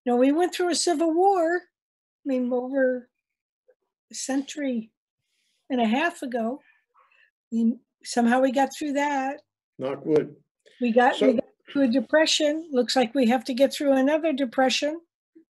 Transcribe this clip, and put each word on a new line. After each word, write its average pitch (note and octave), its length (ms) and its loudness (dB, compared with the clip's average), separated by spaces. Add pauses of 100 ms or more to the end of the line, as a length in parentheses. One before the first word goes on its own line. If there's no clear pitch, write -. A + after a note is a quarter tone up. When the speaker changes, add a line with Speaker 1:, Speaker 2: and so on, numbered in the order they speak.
Speaker 1:
You A#3+ 80 0
know, A#3+ 40 2
we C4 160 4
went F4 220 0
through F4+ 160 -2
a D#4 40 0
civil D#4+ 400 0
war, F4+ 420 2
I - 680 -16
mean, B3+ 260 -2
over B3+ 560 -2 (1040)
a A3 40 -20
century C4+ 760 -6 (800)
and B3+ 100 -2
a A3+ 60 2
half D4+ 360 -2
ago. B3 380 -6 (880)
We, A3+ 260 0 (280)
somehow A#3+ 360 2
we C4+ 120 2
got C4+ 240 0
through D4 180 -6
that. C#4+ 460 -4 (380)
Speaker 2:
Knock C#3 260 -8
wood. D3+ 300 0 (460)
Speaker 1:
We A#3+ 120 0
got, B3 240 4
Speaker 2:
So C4+ 120 2
Speaker 1:
we B3+ 60 4
got A#3 100 -2 (260)
through C#4 140 0
a B3+ 40 2
depression. D4+ 840 0
Looks B3 240 0
like B3 180 0
we C4 140 2
have A#3+ 160 0
to C4+ 100 -6
get C4 180 2
through C#4+ 200 0
another D4 400 2
depression. C4+ 680 -2 (500)